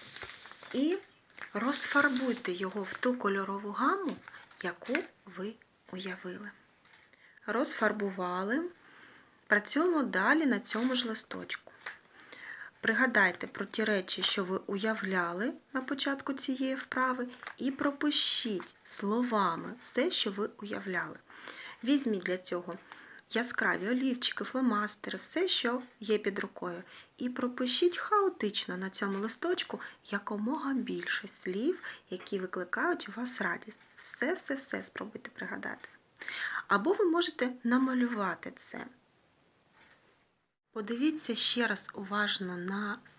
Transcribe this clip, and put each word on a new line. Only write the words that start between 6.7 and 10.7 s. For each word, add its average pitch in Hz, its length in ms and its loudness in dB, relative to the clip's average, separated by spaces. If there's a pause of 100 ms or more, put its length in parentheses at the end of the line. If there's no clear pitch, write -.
Розфарбували. 208 1160 2 (840)
Працюємо 294 560 4
далі 226 440 4
на 208 140 4
цьому 247 340 0